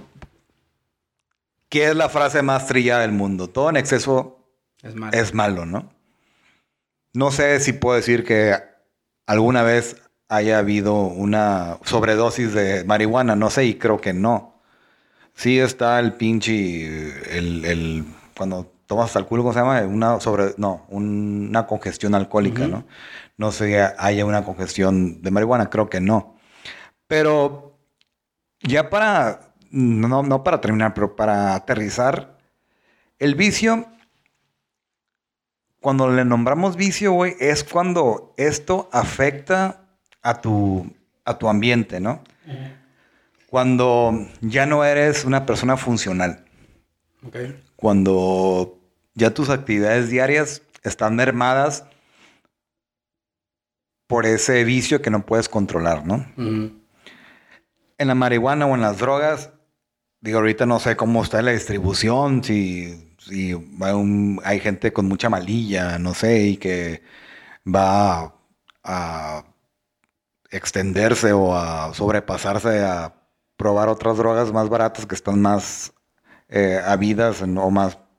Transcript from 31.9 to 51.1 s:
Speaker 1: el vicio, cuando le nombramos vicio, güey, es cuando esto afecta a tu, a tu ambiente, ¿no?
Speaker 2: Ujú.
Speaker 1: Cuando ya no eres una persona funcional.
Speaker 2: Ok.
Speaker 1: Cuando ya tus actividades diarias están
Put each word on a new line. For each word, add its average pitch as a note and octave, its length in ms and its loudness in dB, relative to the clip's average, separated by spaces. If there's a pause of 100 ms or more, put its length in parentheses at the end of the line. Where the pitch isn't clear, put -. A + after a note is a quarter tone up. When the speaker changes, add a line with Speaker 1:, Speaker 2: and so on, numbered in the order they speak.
Speaker 1:
el C#3 160 2
vicio, A3 520 0 (1900)
cuando C3+ 280 2
le B2+ 140 4
nombramos C3+ 540 0
vicio, G3 340 0
güey, F3+ 300 0
es C#3+ 240 2
cuando E3+ 720 0
esto D3+ 560 -2
afecta C#3+ 880 -2 (400)
a A#2 180 -2
tu, G2+ 560 -2 (300)
a A#2 120 -4
tu A2 120 -2
ambiente, G#2+ 500 0
¿no? A#2 240 -6 (240)
Speaker 2:
Ujú. C3 100 -14 (880)
Speaker 1:
Cuando B2 720 2 (220)
ya A#2 260 0
no D3 200 2
eres D3 400 2
una C3+ 200 0
persona B2+ 300 0
funcional. F#2 720 -2 (840)
Speaker 2:
Ok. - 80 -18 (400)
Speaker 1:
Cuando F#2 1040 2 (340)
ya A2+ 200 2
tus C#3+ 160 -2
actividades A#2 600 0
diarias C#3 520 0 (220)
están A2 340 -2